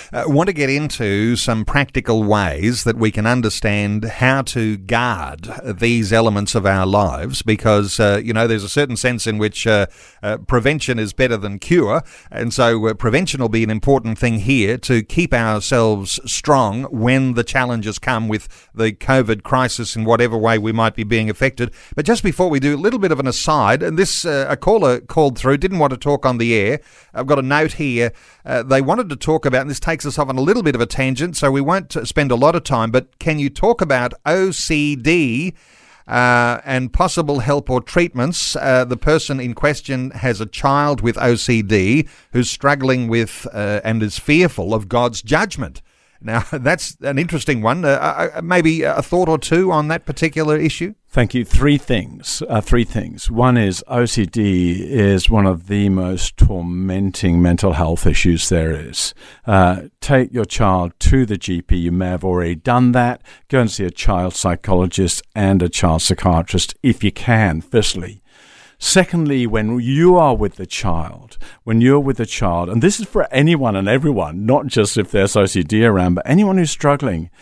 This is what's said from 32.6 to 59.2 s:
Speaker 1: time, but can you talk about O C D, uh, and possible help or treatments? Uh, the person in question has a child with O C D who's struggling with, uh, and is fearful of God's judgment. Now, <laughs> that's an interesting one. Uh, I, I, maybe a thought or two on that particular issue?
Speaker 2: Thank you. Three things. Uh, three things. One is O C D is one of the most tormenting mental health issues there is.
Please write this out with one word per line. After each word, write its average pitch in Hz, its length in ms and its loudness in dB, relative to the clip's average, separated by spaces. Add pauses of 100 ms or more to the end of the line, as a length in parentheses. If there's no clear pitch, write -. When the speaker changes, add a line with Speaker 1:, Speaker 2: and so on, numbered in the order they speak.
Speaker 1:
time, 113 260 0
but 127 300 -2
can 156 180 -2
you 143 140 -2
talk 220 300 0
about 127 340 0 (100)
O 190 240 2
C 147 460 -2
D, 147 580 -2 (540)
uh, 120 560 2
and 127 300 -4
possible 156 460 0
help 143 280 -2
or 127 140 0
treatments? 170 760 -2
Uh, 131 300 2
the 123 100 -4
person 151 440 0
in 123 160 -6
question 135 560 -4
has 120 280 -2
a 110 60 -6
child 143 560 0
with 117 160 0
O 123 160 2
C 113 300 0
D 104 440 2 (240)
who's 123 160 0
struggling 131 600 0
with, 113 440 -2
uh, 104 320 -4
and 110 200 -2
is 104 160 -6
fearful 147 560 0
of 104 120 -4
God's 120 360 -2
judgment. 143 580 -4 (400)
Now, 113 260 -4
<laughs> - 40 -10
that's 147 500 -2
an 135 160 -2
interesting 156 440 -2
one. 147 240 0
Uh, 139 160 2
I, 156 360 -2
I, - 40 -8
maybe 165 420 2
a 147 180 0
thought 175 280 0
or 160 80 2
two 180 340 2
on 151 180 0
that 165 160 -4
particular 156 520 -2
issue? 160 380 -4 (120)
Speaker 2:
Thank - 260 2
you. 123 120 0
Three 147 320 4
things. - 720 -4
Uh, 110 100 2
three 117 240 2
things. 92 460 -6
One 123 280 2
is 98 300 0
O 120 180 0
C 110 200 0
D 90 640 0
is 98 400 2
one 104 160 4
of 90 220 0
the 101 220 0
most 92 460 -2
tormenting 92 1080 2
mental 87 320 4
health 82 340 0
issues 82 420 2
there 80 220 0
is. - 420 -8 (320)